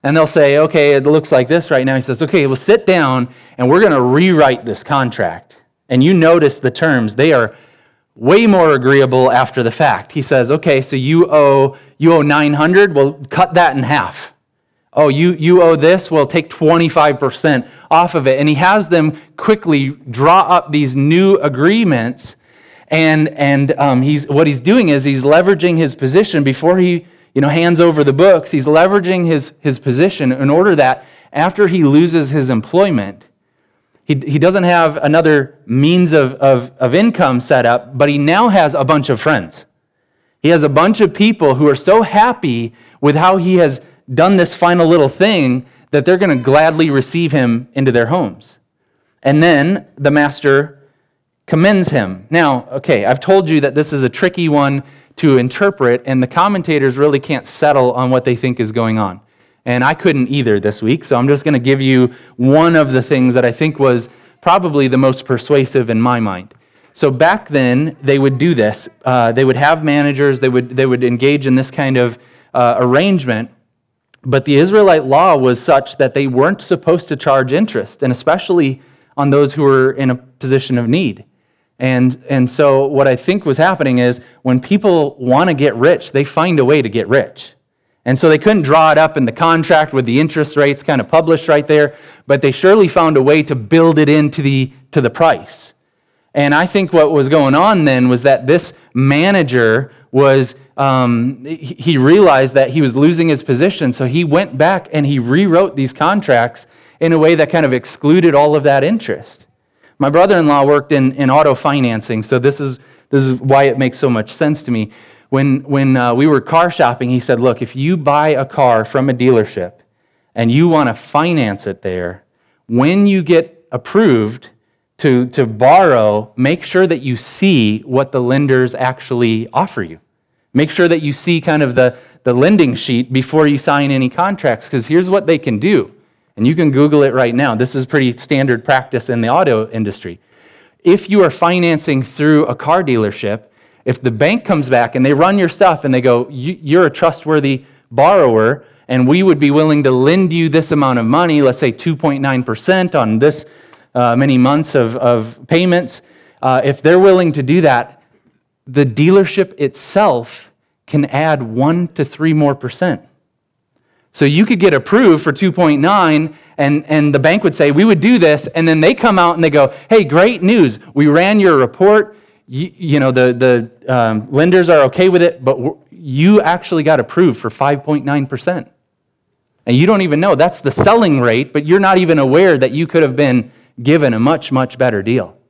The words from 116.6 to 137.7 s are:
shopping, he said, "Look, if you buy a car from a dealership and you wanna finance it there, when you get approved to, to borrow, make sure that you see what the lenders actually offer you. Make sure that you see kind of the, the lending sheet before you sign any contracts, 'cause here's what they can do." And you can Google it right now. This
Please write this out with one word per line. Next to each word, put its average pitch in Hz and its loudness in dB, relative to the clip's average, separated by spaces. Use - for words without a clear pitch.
shopping, 123 -2
he 127 -2
said, 120 -2
"Look, 123 -2
if 117 -12
you 147 -4
buy 147 0
a 135 -2
car 123 0
from 135 -2
a 127 -2
dealership 117 0
and 113 -2
you 156 2
wanna 147 0
finance 147 -4
it 95 -10
there, 90 -10
when 160 0
you 196 0
get 160 -2
approved 127 -2
to, 127 0
to 127 -2
borrow, 113 2
make 139 -2
sure 185 0
that 160 -2
you 127 -6
see 113 0
what 135 -4
the 127 -2
lenders 131 0
actually 120 -4
offer 139 -4
you. 82 -14
Make 151 0
sure 175 0
that 165 0
you 143 -6
see 165 -2
kind 151 0
of 123 -4
the, 127 0
the 123 -2
lending 151 2
sheet 123 -4
before 139 0
you 143 0
sign 143 -2
any 131 -2
contracts, 170 -4
'cause 120 -6
here's 180 0
what 196 -2
they 160 0
can 113 -6
do." 156 0
And 107 -2
you 143 2
can 160 0
Google 147 2
it 131 0
right 123 0
now. 127 -2
This 123 -4